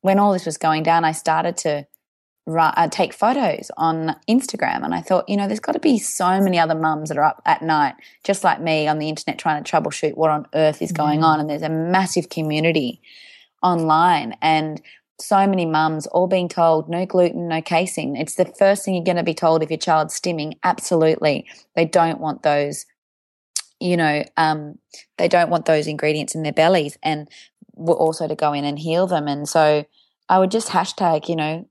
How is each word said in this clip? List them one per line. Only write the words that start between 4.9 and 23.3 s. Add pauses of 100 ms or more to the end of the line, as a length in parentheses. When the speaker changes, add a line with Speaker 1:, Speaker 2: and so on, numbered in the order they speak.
Speaker 1:
I
thought,
you
know,
there's
gotta
be
so
many
other
mums
that
are
up
at
night, (300)
just
like
me,
on
the
internet
trying
to
troubleshoot
what
on
earth
is
going
Speaker 2:
Yeah.
Speaker 1:
on.
And
there's
a
massive
community (600)
online,
and (380)
so
many
mums
all
being
told,
"No
gluten,
no
casein."
It's
the
first
thing
you're
gonna
be
told
if
your
child's
stimming. (100)
Absolutely. (300)
They
don't
want
those, (920)